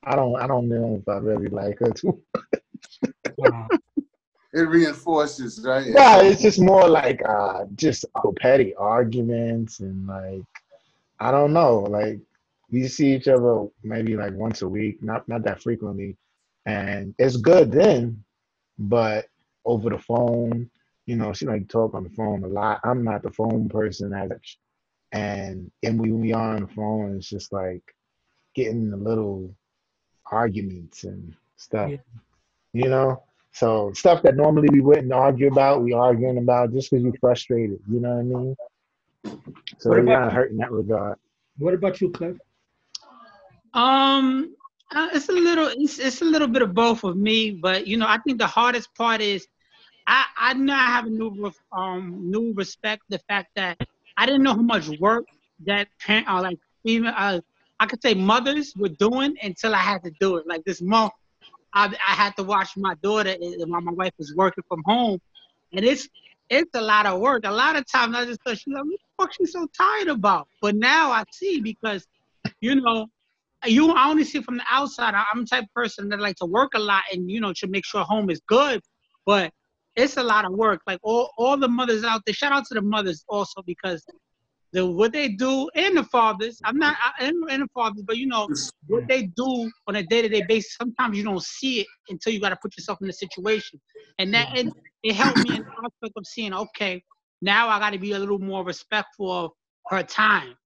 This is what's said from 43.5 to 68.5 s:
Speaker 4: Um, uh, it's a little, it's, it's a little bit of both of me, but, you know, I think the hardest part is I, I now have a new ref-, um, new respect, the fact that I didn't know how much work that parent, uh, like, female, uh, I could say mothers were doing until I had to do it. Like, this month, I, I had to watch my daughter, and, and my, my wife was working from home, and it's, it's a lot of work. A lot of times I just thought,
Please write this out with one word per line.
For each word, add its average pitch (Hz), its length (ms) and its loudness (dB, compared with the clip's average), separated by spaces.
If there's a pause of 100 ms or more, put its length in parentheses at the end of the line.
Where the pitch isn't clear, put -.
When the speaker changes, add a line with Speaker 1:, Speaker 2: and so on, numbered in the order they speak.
Speaker 4:
Um, 269 840 2 (380)
uh, 320 200 -2
it's 294 160 -2
a - 40 2
little, 339 340 2
it's, 269 320 -2
it's 254 220 -4
a 339 40 0
little 311 220 2
bit 247 140 2
of 196 120 0
both 226 300 2
of 180 140 -2
me, 220 340 2
but, 185 360 -2
you 208 100 -2
know, 226 100 2
I 214 120 2
think 254 180 -2
the 220 100 0
hardest 240 480 0
part 226 260 0
is 202 260 -4 (600)
I, 254 180 4 (120)
I 247 160 0
now 269 320 2
have 240 200 0
a 226 40 -8
new 220 280 -4
ref-, 208 340 -10
um, 185 600 -6
new 226 220 -2
respect, 214 560 -6
the 196 100 -6
fact 202 360 -4
that 180 220 -6 (400)
I 208 80 2
didn't 269 180 4
know 269 100 4
how 208 80 2
much 214 280 0 (100)
work 220 260 0 (400)
that 202 220 -2 (120)
parent, 214 300 0
uh, 185 120 0
like, 185 180 -6 (240)
female, 226 320 0
uh, 196 240 -2 (400)
I 214 60 4
could 226 160 -8
say 240 120 2
mothers 247 600 0
were 190 140 -2
doing 247 520 0
until 214 320 -4
I 196 60 2
had 185 240 -2
to 175 160 -12
do 190 180 0
it. 160 100 -8
Like, 165 180 -8
this 185 160 -6
month, 214 320 2 (600)
I, 202 140 4
I 196 240 -4
had 202 240 0
to 190 80 -6
watch 190 320 -2
my 196 200 -4
daughter, 202 340 0
and, 180 140 -6
and 175 280 -8
my, 170 80 -2
my 175 140 -6
wife 185 240 -4
was 147 180 -12
working 185 320 0
from 165 180 -8
home, 214 340 0 (520)
and 196 140 -2
it's, 269 240 0 (400)
it's 302 240 0
a 240 80 -2
lot 214 240 2
of 190 160 0
work. 240 240 0
A 196 60 -2
lot 269 260 0
of 269 120 -6
times 233 240 0
I 240 120 -2
just 240 180 -10
thought, 233 140 -6